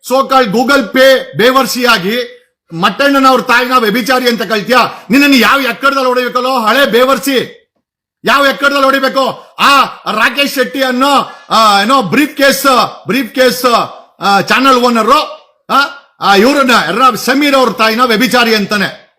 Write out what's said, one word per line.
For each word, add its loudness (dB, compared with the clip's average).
so 0
called 0
Google 0
Pay 2
ಬೇವರ್ಸಿಯಾಗಿ -2
ಮಟ್ಟಣ್ಣನವ್ರ 0
ತಾಯಿನ -2
ವ್ಯಭಿಚಾರಿ 0
ಅಂತ -2
ಕಳ್ತೀಯ. -2
ನಿನ್ನನ್ನು 4
ಯಾವ 2
ಎಕ್ಕಡದಲ್ಲಿ -2
ಹೊಡಿಬೇಕಲ್ಲೋ -2
ಹಳೆ 2
ಬೇವರ್ಸಿ, -2
ಯಾವ 2
ಎಕ್ಕಡದಲ್ಲಿ 0
ಹೊಡಿಬೇಕು? -2
ಆ 4
ರಾಕೇಶ್ -2
ಶೆಟ್ಟಿ -2
ಅನ್ನೋ, 0
ಆ, 2
ಏನೋ 2
ಬ್ರೀಫ್ -2
ಕೇಸ್, 0
ಬ್ರೀಫ್ -4
ಕೇಸ್, 0
ಆ, 2
ಚಾನೆಲ್ 2
ಓನರ್, 0
ಆ, -2
ಆ, 2
ಇವ್ರನ್ನ 2
ಯಾರ 0
ಸಮೀರ್ -2
ಅವ್ರ 2
ತಾಯಿನ -2
ವ್ಯಭಿಚಾರಿ 0
ಅಂತಾನೆ. -4